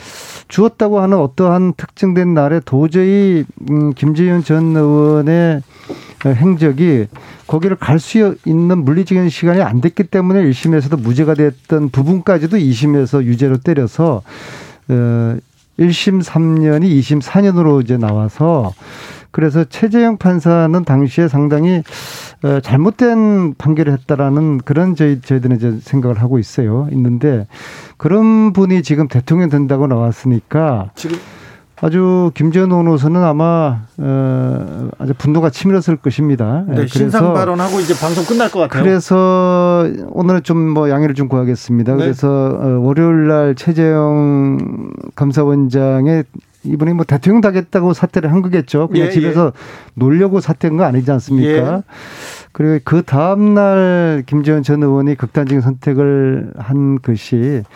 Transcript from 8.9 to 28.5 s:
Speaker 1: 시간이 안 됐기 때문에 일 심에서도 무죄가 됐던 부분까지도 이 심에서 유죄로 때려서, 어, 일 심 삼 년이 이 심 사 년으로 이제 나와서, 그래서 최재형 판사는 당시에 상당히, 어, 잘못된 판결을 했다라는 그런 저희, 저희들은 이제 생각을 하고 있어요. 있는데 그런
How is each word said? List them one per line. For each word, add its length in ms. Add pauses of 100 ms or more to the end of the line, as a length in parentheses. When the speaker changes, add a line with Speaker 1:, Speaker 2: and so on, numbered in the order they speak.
Speaker 1:
시간이 340
안 180
됐기 220
때문에 380
일 120
심에서도 440
무죄가 380
됐던 560
부분까지도 680
이 160
심에서 520
유죄로 340
때려서, 640 (680)
어, 480 (400)
일 160
심 280
삼 360
년이 340
이 120
심 180
사 200
년으로 400
이제 160
나와서, 760 (580)
그래서 340
최재형 540
판사는 680
당시에 440
상당히, 540 (600)
어, 180
잘못된 960
판결을 380
했다라는 680
그런 380
저희, 240
저희들은 360
이제 240
생각을 400
하고 180
있어요. 520
있는데 560 (500)
그런 560